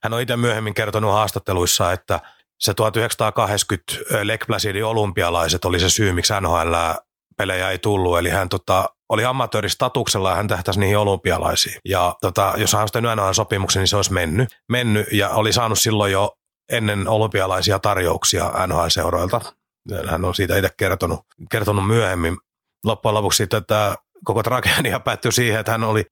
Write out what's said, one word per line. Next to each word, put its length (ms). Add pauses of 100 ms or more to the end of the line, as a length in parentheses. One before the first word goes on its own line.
Hän 100
on 80
itse 160
myöhemmin 360
kertonut 380
haastatteluissa, 800
että 280 (400)
se 140
tuhat 240
yhdeksänsataakahdeksankymmentä, 960 (180)
ö, 160
Lake 200
Placidin 380
olympialaiset 800
oli 140
se 100
syy, 240
miksi 200
N 120
H 60
L 240 (600)
pelejä 340
ei 60
tullut, 420
eli 100
hän, 200
tota, 400 (200)
oli 160
amatööristatuksella 1040
ja 60
hän 120
tähtäsi 320
niihin 180
olympialaisiin. 800 (100)
Ja, 360
tota, 360
jos 160
hän 80
olisi 120
tehnyt 220
N 40
H 100
L-sopimuksen, 500
niin 80
se 80
olisi 180
mennyt, 360 (200)
mennyt 420
ja 180
oli 240
saanut 260
silloin 320
jo 260 (340)
ennen 360
olympialaisia 720
tarjouksia 720 (160)
N 40
H 140
L-seuroilta. 560 (640)
Hän 180
on 100
siitä 220
itse 200
kertonut, 420 (320)
kertonut 360
myöhemmin. 500 (480)
Loppujen 280
lopuksi 340
tätä 480 (280)
koko 200
tragedia 560
päättyi 320
siihen, 280
että 120
hän 120
oli 280